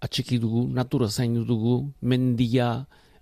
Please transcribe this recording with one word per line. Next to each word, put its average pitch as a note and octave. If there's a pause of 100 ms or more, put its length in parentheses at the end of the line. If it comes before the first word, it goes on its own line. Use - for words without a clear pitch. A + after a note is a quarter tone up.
atxiki B2
dugu, A2+
natura B2
zaindu A#2
dugu, B2 (100)
mendia B2 (360)